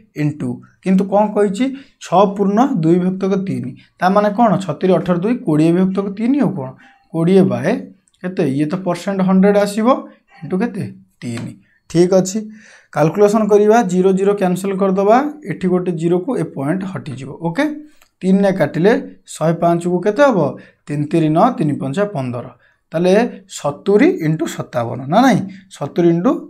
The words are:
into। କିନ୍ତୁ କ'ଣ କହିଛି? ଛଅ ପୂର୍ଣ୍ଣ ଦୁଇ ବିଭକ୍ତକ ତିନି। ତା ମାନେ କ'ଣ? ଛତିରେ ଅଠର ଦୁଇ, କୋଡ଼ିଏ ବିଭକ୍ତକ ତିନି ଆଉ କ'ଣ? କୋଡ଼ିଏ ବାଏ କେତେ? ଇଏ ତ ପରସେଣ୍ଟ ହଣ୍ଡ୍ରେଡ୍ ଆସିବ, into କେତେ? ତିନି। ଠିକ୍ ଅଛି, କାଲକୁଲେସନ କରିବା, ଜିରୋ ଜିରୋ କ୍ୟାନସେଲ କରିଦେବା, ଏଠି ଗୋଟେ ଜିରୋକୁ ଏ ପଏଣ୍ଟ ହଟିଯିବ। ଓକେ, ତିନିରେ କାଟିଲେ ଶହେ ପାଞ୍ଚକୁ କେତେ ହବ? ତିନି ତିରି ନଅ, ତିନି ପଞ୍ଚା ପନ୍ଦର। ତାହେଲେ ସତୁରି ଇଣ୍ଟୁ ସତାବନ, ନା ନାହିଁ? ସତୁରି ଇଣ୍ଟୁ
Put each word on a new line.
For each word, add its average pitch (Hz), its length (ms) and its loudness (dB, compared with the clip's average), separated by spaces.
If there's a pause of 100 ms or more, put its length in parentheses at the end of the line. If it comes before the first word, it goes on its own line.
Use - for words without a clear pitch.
(200)
into। 147 300 -4 (340)
କିନ୍ତୁ 190 260 2
କ'ଣ 202 140 2 (100)
କହିଛି? 208 320 0 (340)
ଛଅ 175 220 0 (140)
ପୂର୍ଣ୍ଣ 202 240 0 (140)
ଦୁଇ 170 260 2
ବିଭକ୍ତକ 190 340 -2 (140)
ତିନି। 123 240 -6 (280)
ତା 180 100 2
ମାନେ 208 200 2
କ'ଣ? 214 280 2
ଛତିରେ 180 360 -2
ଅଠର 180 240 0
ଦୁଇ, 214 200 -2
କୋଡ଼ିଏ 160 340 2
ବିଭକ୍ତକ 190 400 0
ତିନି 233 280 0
ଆଉ 190 100 2
କ'ଣ? 131 200 -8 (420)
କୋଡ଼ିଏ 170 300 4
ବାଏ 127 300 0 (500)
କେତେ? 185 260 -4
ଇଏ 139 180 -2
ତ 151 100 -4
ପରସେଣ୍ଟ 185 460 -4
ହଣ୍ଡ୍ରେଡ୍ 190 360 4
ଆସିବ, 208 300 0 (520)
into 175 200 -6
କେତେ? 208 240 -4 (380)
ତିନି। 117 320 -10 (360)
ଠିକ୍ 180 240 4
ଅଛି, 190 260 0 (520)
କାଲକୁଲେସନ 202 560 2
କରିବା, 208 340 4
ଜିରୋ 185 300 2
ଜିରୋ 196 220 2
କ୍ୟାନସେଲ 190 440 -2
କରିଦେବା, 196 400 2 (280)
ଏଠି 185 220 -6
ଗୋଟେ 180 240 0
ଜିରୋକୁ 175 460 -2
ଏ 165 60 -4
ପଏଣ୍ଟ 190 400 -4
ହଟିଯିବ। 127 460 -10 (120)
ଓକେ, 165 220 -2 (580)
ତିନିରେ 190 300 2
କାଟିଲେ 165 420 2 (340)
ଶହେ 165 260 -2
ପାଞ୍ଚକୁ 170 460 0
କେତେ 208 240 0
ହବ? 240 160 4 (480)
ତିନି 147 180 -4
ତିରି 156 240 0
ନଅ, 165 220 4
ତିନି 156 220 -2
ପଞ୍ଚା 139 320 -4
ପନ୍ଦର। 127 400 -8 (460)
ତାହେଲେ 175 220 2 (360)
ସତୁରି 202 580 0 (140)
ଇଣ୍ଟୁ 160 240 -2
ସତାବନ, 120 640 -6
ନା 165 140 0
ନାହିଁ? 254 200 4 (300)
ସତୁରି 170 380 0
ଇଣ୍ଟୁ 175 220 2 (180)